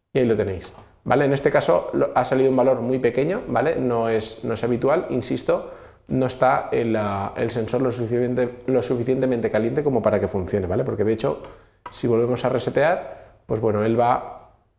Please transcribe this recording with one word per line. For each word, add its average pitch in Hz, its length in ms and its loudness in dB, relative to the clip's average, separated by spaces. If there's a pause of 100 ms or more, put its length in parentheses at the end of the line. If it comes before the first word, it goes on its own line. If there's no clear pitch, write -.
(140)
y 139 60 2
ahí 127 60 4
lo 113 120 2
tenéis, 95 340 -4 (320)
¿vale? 139 220 2
En 139 80 2
este 139 180 2
caso 147 400 2
lo, 139 240 0
ha 127 80 4
salido 131 260 2
un 131 60 2
valor 127 240 4
muy 123 200 -2
pequeño, 139 480 0
¿vale? 127 280 0
No 120 320 0
es, 110 380 -2
no 117 80 -2
es 107 100 -4
habitual, 135 460 0
insisto, 131 640 -2 (360)
no 131 180 0
está 131 460 0
el, 117 240 0
ah, 101 420 -4
el 113 140 -2
sensor 117 300 -2
lo 127 100 0
suficiente-, 120 760 -2
lo 131 160 2
suficientemente 127 680 0
caliente 117 320 0
como 131 180 2
para 104 180 2
que 98 80 0
funcione, 95 380 -2
¿vale? 92 180 0
Porque 107 200 -2
de 110 100 2
hecho, 135 300 -2 (480)
si - 160 -6
volvemos 120 380 2
a 123 40 2
resetear, 139 840 -2 (100)
pues 113 160 -2
bueno, 104 220 0
él 113 160 2
va - 500 0 (300)